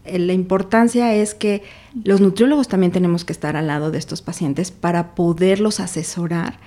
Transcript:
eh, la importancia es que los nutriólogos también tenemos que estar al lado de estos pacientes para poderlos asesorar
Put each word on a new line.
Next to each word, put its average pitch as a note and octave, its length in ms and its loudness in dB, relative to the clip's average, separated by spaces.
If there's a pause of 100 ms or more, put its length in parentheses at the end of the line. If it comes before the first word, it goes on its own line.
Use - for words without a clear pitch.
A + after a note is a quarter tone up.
eh, F#3 120 -6
la F3 160 0
importancia A3+ 800 2
es G#3 220 0
que G3+ 260 -2 (420)
los G3 160 4
nutriólogos A3+ 480 4
también F#3 240 2
tenemos F3 340 0
que - 80 -8
estar D3+ 220 -6
al D#3 120 -2
lado D3+ 240 -2
de E3 80 -4
estos - 240 -10
pacientes E3 480 -4
para E3+ 420 -2
poderlos F#3+ 640 2
asesorar E3+ 880 -6